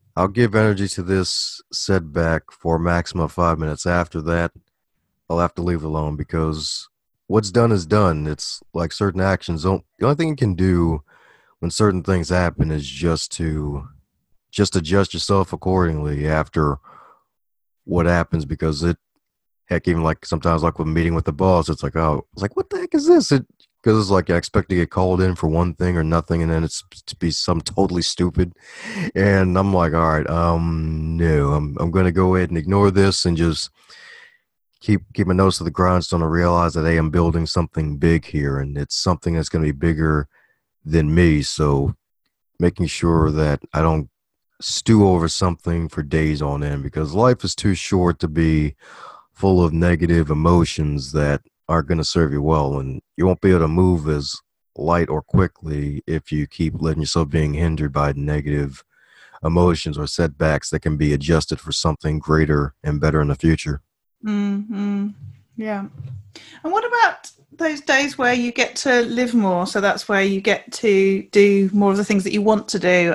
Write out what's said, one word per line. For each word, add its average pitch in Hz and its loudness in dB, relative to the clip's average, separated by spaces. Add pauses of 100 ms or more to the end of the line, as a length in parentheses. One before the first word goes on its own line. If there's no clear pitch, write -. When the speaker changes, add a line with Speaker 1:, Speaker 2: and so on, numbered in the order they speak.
(160)
Speaker 1:
I'll 90 0
give 104 0
energy 101 2
to - -8
this - -4 (100)
setback 82 -2
for 82 -2
a 82 0
maximum 85 -2
of 73 -6
five 85 2
minutes. 76 -6
After 87 -2
that, 85 -2 (800)
I'll 85 0
have 85 0
to 87 -6
leave 85 -2
it - -6
alone, 78 -4
because 78 -4 (400)
what's 101 2
done 117 4
is 92 0
done." 82 2
It's - -8 (100)
like 85 -4
certain 95 -4
actions 90 -2
don't, 95 -2 (140)
the 107 -2
only 143 2
thing 160 -2
you 147 -6
can 107 0
do 85 2 (580)
when 85 -4
certain 95 0
things 87 -2
happen 85 0
is 73 -4
just 78 -4
to, 76 -6 (640)
just - 0
adjust 90 0
yourself 95 0
accordingly 78 -2
after 78 0 (1040)
what 85 0
happens, 82 0
because 78 -4
it, 85 0 (680)
heck, 85 -2
even, 82 0
like, 80 -2
sometimes, 82 0
like, 80 0
with 80 -2
meeting 82 0
with 80 -2
the 80 -4
boss, 87 2
it's 78 -6
like, 69 -4
oh, 78 0
it's 98 -10
like, 101 -6
"What 381 -4
the 381 -6
heck 349 -8
is 294 0
this?" 330 6
It, 135 0 (360)
'cause 110 4
it's 101 0
like, 92 2
I 85 2
expect 92 -2
to 95 0
get 87 0
called 92 0
in 92 2
for 82 -4
one 82 0
thing 90 -2
or 80 0
nothing, 85 0
and 82 0
then 80 0
it's - -8 (240)
to - -16
be 85 -2
some 85 -2
totally 90 -2
stupid, 87 -2 (600)
and 95 2
I'm 98 2
like, 82 2
"All 82 2
right, 78 0
um, 82 -2
no, 76 2
I'm, 76 -2
I'm 85 -2
gonna 92 2
go 92 2
ahead 90 0
and 85 -2
ignore 98 2
this 95 2
and 85 2
just 82 0 (1080)
keep, 101 2 (140)
keep 98 0
my 92 2
nose 95 4
to 85 -6
the 82 -2
grindstone 90 2
and 80 0
realize 85 2
that, 80 -2
hey, 82 2
I'm 78 0
building 82 2
something 78 -4
big 82 2
here, 69 -2
and 71 -6
it's 71 -8
something 85 -2
that's 80 -2
gonna 80 0
be 73 0
bigger 78 0 (580)
than 78 2
me." 80 4
So 71 0 (640)
making 87 0
sure 82 2
that 76 0 (140)
I 78 0
don't 80 0 (540)
stew 107 2
over 85 2
something 85 -2
for - -6
days 78 0
on 71 -4
end, - -6
because 76 -6
life 123 2
is 92 -4
too 101 0
short 87 0
to 85 -2
be 78 0 (580)
full 92 4
of 80 2
negative 85 2
emotions 76 0
that 73 -2 (240)
aren't 80 0
gonna 80 -2
serve 80 0
you 71 -4
well, 73 0
and 67 -8 (160)
you 85 0
won't 90 0
be 98 2
able 90 4
to 80 2
move 87 2
as 73 -4 (400)
light 85 0
or 76 -4
quickly 73 -2
if 80 -6
you 76 -4
keep 78 -4
letting 80 -2
yourself 76 -2
being 76 0
hindered 78 -2
by 71 0
negative 71 -4 (580)
emotions 82 2
or 73 -6
setbacks 76 -2
that 78 -4
can 76 -2
be 73 2
adjusted 76 0
for 76 -10
something - -2
greater 73 0 (100)
and 73 -2
better 78 2
in 73 0
the 71 0
future. 78 -2 (440)
Speaker 2:
Mm-hmm. 202 -4 (480)
Yeah. 214 -8 (760)
And 330 -6
what 453 -2
about 466 -2 (220)
those 311 -4
days 277 0
where 247 2
you 240 -2
get 240 -2
to 247 2
live 233 -2
more? 190 2
So 202 -2
that's 196 0
where 196 2
you 196 0
get 202 -2
to 196 2 (100)
do 202 6
more 202 4
of 196 0
the 208 0
things 196 -2
that 190 -4
you 208 0
want 214 2
to 202 -4
do 175 4